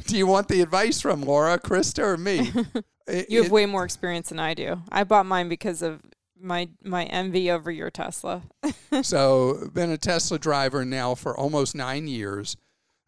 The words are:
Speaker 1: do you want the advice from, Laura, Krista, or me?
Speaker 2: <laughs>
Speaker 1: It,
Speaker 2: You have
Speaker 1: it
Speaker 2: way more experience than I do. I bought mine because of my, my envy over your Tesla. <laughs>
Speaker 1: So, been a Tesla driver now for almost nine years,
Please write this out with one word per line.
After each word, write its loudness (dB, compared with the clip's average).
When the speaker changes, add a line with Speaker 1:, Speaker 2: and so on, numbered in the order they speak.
Speaker 1:
do 0
you 4
want 4
the 4
advice 2
from, 0
Laura, 4
Krista, 0
or 2
me? 0
Speaker 2:
<laughs> -2
Speaker 1:
It, -4
Speaker 2:
You 2
have 6
Speaker 1:
it 0
Speaker 2:
way 6
more -2
experience -6
than -8
I -2
do. -6
I 2
bought 6
mine 0
because -4
of -6
my, -4
my -4
envy -2
over -2
your -6
Tesla. -8
<laughs> -2
Speaker 1:
So, 4
been 0
a -2
Tesla -2
driver 0
now -2
for -6
almost 0
nine -6
years, -6